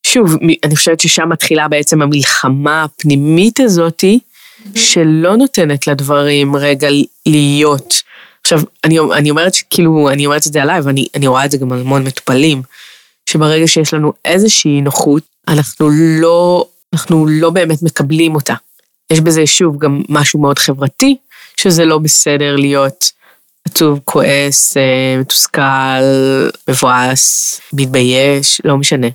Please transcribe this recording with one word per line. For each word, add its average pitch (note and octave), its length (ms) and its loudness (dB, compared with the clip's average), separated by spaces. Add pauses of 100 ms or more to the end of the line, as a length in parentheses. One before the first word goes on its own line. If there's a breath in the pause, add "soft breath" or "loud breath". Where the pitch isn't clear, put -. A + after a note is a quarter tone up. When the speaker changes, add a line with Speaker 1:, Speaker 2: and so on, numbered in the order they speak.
Speaker 1:
שוב, F#3 340 2
מ-, D#3+ 240 0
אני D3+ 120 0
חושבת E3 240 0
ששם E3 280 0
מתחילה D#3 400 -2
בעצם D3+ 340 0
המלחמה C#3+ 840 0
הפנימית D#3 760 0
הזאת, E3+ 440 0
Speaker 2:
מהמם. G#3+ 720 -4
Speaker 1:
שלא E3+ 600 2
נותנת F3 500 0
לדברים C#3+ 720 2
רגע C#3+ 320 0 (380)
להיות. D3 760 0 (400 loud breath)
עכשיו, D#3+ 180 0 (240)
אני, D#3+ 140 2 (140)
אני D3 180 0
אומרת E3 240 0
שכאילו, D#3+ 560 0
אני C#3+ 160 -2
אומרת D3 200 0
את D3+ 60 -6
זה D3+ 100 0
עליי, E3 180 0
ואני, C#3 340 -2
אני C#3+ 120 -2
רואה C3 180 2
את C#3 60 -2
זה C#3+ 60 -2
גם C3 160 -4
על B2 80 -4
המון C3+ 240 -2
מטופלים, C3 580 -2 (640 loud breath)
שברגע D#3 400 0
שיש D#3+ 280 -2
לנו D3+ 180 -2 (120)
איזושהי E3+ 560 0
נוחות, C#3+ 420 0 (260)
אנחנו D3+ 400 0 (320)
לא, F3 460 2 (260)
אנחנו D#3+ 340 0
לא D#3 240 2
באמת E3 320 0
מקבלים D#3+ 520 0
אותה. C#3+ 200 -4 (560)
יש D#3+ 100 2
בזה, D#3+ 260 2
שוב, D3+ 320 0
גם C#3+ 300 -2
משהו D3 320 0
מאוד C#3+ 180 0
חברתי, D3 580 -2 (400 loud breath)
שזה E3+ 280 2
לא D#3+ 140 2
בסדר D3 580 0
להיות C#3 560 -2 (520 soft breath)
עצוב, D3 400 0
כועס, C#3+ 720 -2
אה, C3 440 0
מתוסכל, C3 840 -2 (640)
מבואס, B2+ 920 -2 (120)
מתבייש, C3+ 920 0
לא C#3+ 120 2
משנה. C#3 380 -2